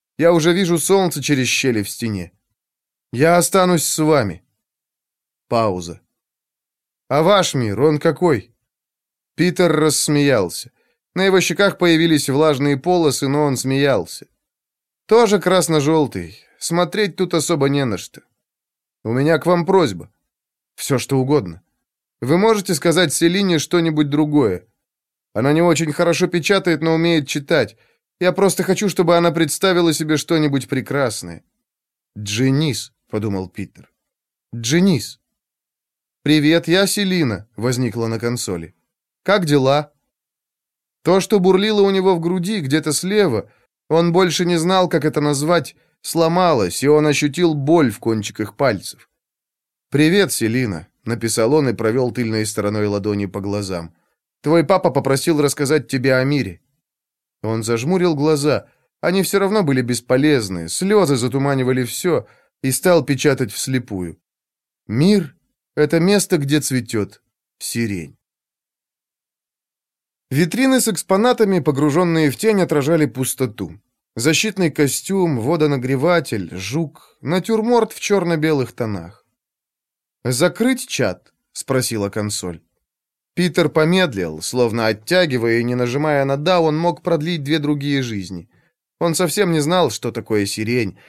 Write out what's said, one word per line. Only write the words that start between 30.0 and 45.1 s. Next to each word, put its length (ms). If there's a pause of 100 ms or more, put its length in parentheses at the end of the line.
что-нибудь 500
прекрасное». 760 (760)
«Дженис», 760 (180)
подумал 380
Питер. 440 (640)
«Дженис». 640 (1040)
«Привет, 440
я 200
Селина», 680
возникла 520
на 120
консоли. 540 (500)
«Как 220
дела?» 480 (1120)
То, 160
что 200
бурлило 420
у 100
него 240
в 40
груди, 400
где-то 320
слева, 600 (380)
он 220
больше 340
не 120
знал, 320
как 160
это 160